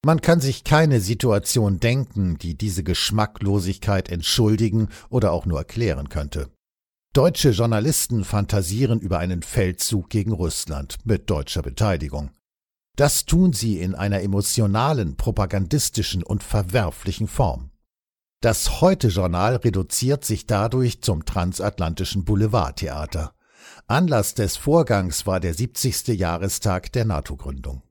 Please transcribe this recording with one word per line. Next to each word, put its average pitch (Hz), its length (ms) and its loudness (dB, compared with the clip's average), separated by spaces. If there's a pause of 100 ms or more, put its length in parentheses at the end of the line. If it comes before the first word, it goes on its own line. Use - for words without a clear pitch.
Man 147 140 4
kann 170 220 4
sich 131 240 -2
keine 151 340 6
Situation 101 800 2
denken, 107 580 0
die 85 200 -6
diese 95 260 -2
Geschmacklosigkeit 98 1300 0
entschuldigen 107 800 2 (200)
oder 110 220 2
auch 85 140 -2
nur 80 140 0
erklären 76 500 -4
könnte. 73 400 -6 (640)
Deutsche 143 380 4
Journalisten 113 720 0
fantasieren 104 760 0
über 87 200 -2
einen 87 240 -2
Feldzug 92 680 -2
gegen 107 240 0
Russland 78 720 -4
mit 107 240 0
deutscher 76 320 -2
Beteiligung. 73 680 -2 (680)
Das 143 280 2
tun 175 280 4
sie 107 260 -2
in 92 160 -2
einer 101 260 -2
emotionalen, 104 920 0
propagandistischen 101 1040 0
und 104 220 -4
verwerflichen 98 840 -2
Form. 64 420 -2 (720)
Das - 400 0
Heute-Journal 101 720 2
reduziert 117 720 0
sich - 220 -4
dadurch 117 540 0
zum 80 220 0
transatlantischen 90 1000 -2
Boulevardtheater. 80 1080 -2 (520)
Anlass 139 460 2
des 101 240 -2
Vorgangs 117 680 2
war 95 140 0
der 85 140 -2
siebzigste 117 580 -4
Jahrestag 92 800 -2
der 120 140 0
nato-Gründung. 69 840 -6